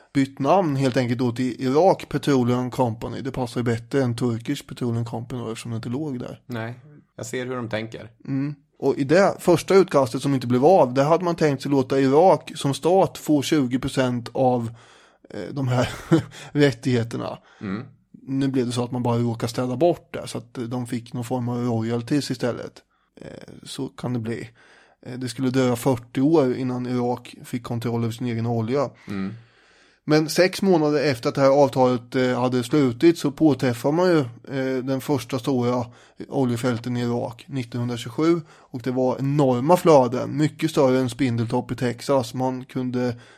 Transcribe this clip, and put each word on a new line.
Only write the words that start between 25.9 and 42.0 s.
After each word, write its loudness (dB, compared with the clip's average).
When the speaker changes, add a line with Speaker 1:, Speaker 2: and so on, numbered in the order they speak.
Speaker 1:
år 4
innan -4
Irak -4
fick -8
kontroll -4
över -2
sin -8
egen -4
olja. -2
Speaker 2:
Mm. -6
Speaker 1:
Men 2
sex 2
månader 2
efter 0
att -4
det 0
här 6
avtalet, 2
eh, 2
hade 0
slutit 4
så -2
påträffar 2
man 2
ju, 4
eh, -4
den -2
första -2
stora 0
oljefälten -2
i -2
Irak -4
nittonhundratjugosju. -2
Och -14
det -4
var 0
enorma 4
flöden, 4
mycket -2
större 4
än 0
Spindletop -2
i -8
Texas. -2